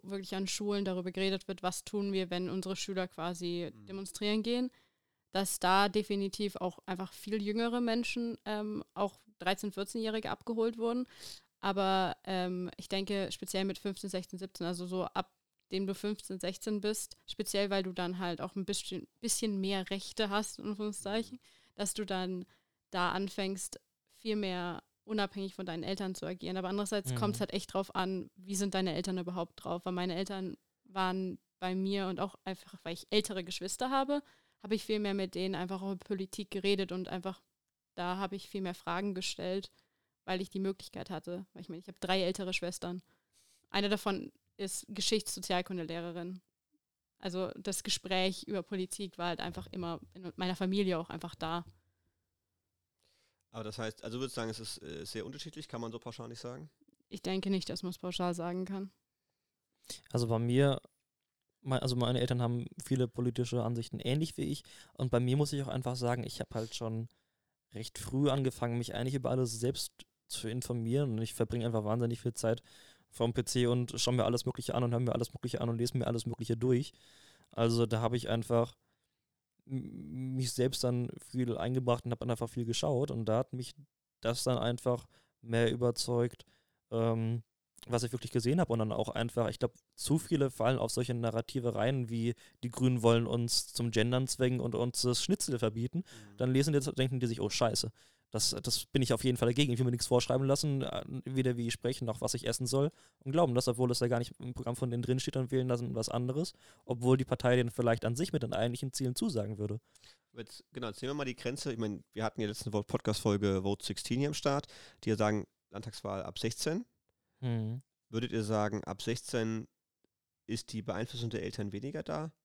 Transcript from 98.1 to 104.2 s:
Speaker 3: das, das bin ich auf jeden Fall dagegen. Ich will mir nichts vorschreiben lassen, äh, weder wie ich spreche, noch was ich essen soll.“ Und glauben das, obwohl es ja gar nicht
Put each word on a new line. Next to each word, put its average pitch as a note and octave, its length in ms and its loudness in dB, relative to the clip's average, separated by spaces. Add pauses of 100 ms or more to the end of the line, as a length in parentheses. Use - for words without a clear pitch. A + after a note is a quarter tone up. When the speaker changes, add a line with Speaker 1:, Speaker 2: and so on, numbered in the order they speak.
Speaker 3:
das, - 200 0 (120)
das - 260 -2
bin C#3 140 4
ich A#2+ 120 4
auf - 100 2
jeden B2+ 140 4
Fall A#2+ 100 4
dagegen. B2+ 240 4
Ich A#2 80 2
will B2+ 60 4
mir A#2+ 60 4
nichts A#2+ 160 -2
vorschreiben B2+ 380 4
lassen, C#3 360 2
äh, - 220 -4 (200)
weder C3 320 2
wie A#2+ 120 0
ich A#2 60 -2
spreche, B2+ 300 -2
noch A2+ 160 -2
was - 140 0
ich B2 120 -4
essen A2+ 220 0
soll.“ C#3 240 4 (280)
Und C3+ 120 -6
glauben D3 240 4
das, B2+ 140 4
obwohl B2 220 4
es A#2+ 100 0
ja A#2+ 60 6
gar A#2+ 120 4
nicht - 200 -4